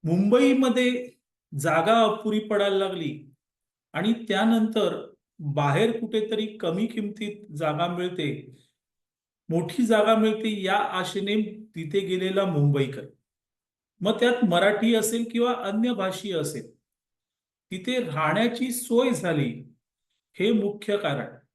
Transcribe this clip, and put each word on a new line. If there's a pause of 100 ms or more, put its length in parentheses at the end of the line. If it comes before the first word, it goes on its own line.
मुंबईमध्ये (500)
जागा
अपुरी
पडायला
लागली (640)
आणि (140)
त्यानंतर (280)
बाहेर
कुठेतरी
कमी
किमतीत
जागा
मिळते, (920)
मोठी
जागा
मिळते,
या
आशेने (120)
तिथे
गेलेला
मुंबईकर, (920)
मग
त्यात
मराठी
असेल
किंवा
अन्य
भाषीय
असेल, (960)
तिथे
राहण्याची
सोय
झाली, (680)
हे
मुख्य
कारण. (200)